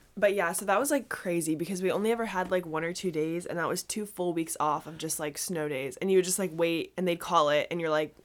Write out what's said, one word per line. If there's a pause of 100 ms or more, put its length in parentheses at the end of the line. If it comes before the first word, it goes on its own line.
(160)
but
yeah,
so
that
was,
like,
crazy
because
we
only
ever
had,
like,
one
or
two
days,
and
that
was
two
full
weeks
off
of
just,
like,
snow
days.
And
you
would
just,
like,
wait,
and
they'd
call
it,
and
you're
like, (100)